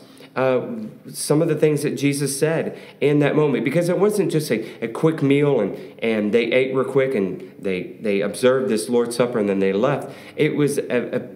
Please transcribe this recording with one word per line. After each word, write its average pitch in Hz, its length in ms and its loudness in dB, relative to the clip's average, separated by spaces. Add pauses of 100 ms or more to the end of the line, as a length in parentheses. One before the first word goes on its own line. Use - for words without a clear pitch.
(360)
uh, 127 300 0 (460)
some - 280 0
of 165 60 2
the 151 80 0
things 147 300 2
that 127 120 0
Jesus 139 400 0
said 151 400 -2 (240)
in 147 200 4
that 143 160 2
moment, 135 280 2
because 170 240 0
it 175 120 0
wasn't 202 320 2
just 156 180 -2
a, - 340 -4
a 113 40 -4
quick 156 340 0
meal 139 380 4
and, 92 180 -2 (220)
and 107 340 0
they 117 120 4
ate 131 280 2
real 131 100 2
quick 135 300 0
and 95 420 -4
they, 92 440 -6
they 101 200 0
observed 123 480 2
this 107 200 -2
Lord's 120 260 0
Supper 120 240 0
and 104 100 0
then 98 120 0
they 95 120 2
left. 131 400 0 (220)
It 151 220 0
was 143 220 2
a, 123 420 -2 (160)